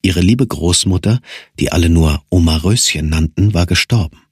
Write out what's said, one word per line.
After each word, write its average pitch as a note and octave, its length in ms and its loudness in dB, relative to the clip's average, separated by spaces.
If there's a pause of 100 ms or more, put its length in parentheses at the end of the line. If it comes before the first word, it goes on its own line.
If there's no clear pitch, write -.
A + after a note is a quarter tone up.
Ihre F2 180 0
liebe A#2 260 2
Großmutter, F#2 720 -2 (380)
die - 120 -2
alle E2+ 180 0
nur D#2+ 420 2
Oma E2 260 2
Röschen D#2 520 -2
nannten, D#2+ 460 0
war F2 120 0
gestorben. F2+ 540 -2 (120)